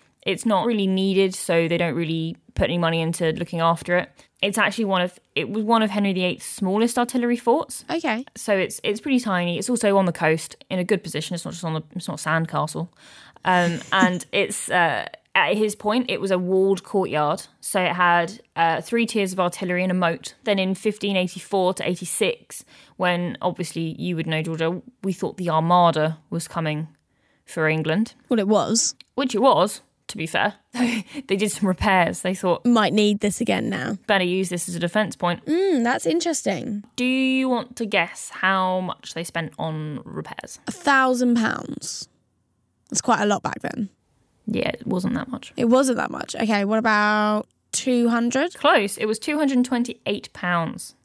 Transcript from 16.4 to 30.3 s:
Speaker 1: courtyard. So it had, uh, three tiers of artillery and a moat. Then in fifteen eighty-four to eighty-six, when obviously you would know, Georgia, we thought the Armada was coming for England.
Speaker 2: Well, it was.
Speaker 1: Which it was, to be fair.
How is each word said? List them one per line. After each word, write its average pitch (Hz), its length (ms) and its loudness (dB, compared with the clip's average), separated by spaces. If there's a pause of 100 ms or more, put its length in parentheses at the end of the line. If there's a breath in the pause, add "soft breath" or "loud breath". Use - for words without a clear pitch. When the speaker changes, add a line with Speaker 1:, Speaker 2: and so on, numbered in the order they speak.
Speaker 1:
courtyard. 156 600 0 (180)
So - 200 -2
it 170 120 0
had, 175 480 2 (140)
uh, 165 260 2
three 233 240 0
tiers 202 280 -2
of 190 60 -6
artillery 180 440 -2
and 190 80 0
a 180 40 0
moat. 175 380 -2 (100)
Then 196 160 2
in 190 160 0
fifteen 202 400 -2
eighty-four 185 600 0
to - 120 -6
eighty-six, - 800 -4 (320 loud breath)
when 175 440 0
obviously 165 560 -4
you 175 200 -4
would 160 100 -4
know, 160 140 -2
Georgia, 165 400 -2 (220)
we 196 100 -2
thought - 240 -6
the 175 120 -4
Armada 160 680 4 (120)
was 170 180 -6
coming 156 420 -4 (560)
for 156 240 -2
England. 160 440 0 (160)
Speaker 2:
Well, 233 100 2
it 196 80 0
was. 214 460 2 (220)
Speaker 1:
Which - 180 -2
it 208 80 0
was, 208 400 4 (300)
to - 60 -12
be 160 100 -4
fair. 175 260 0 (200)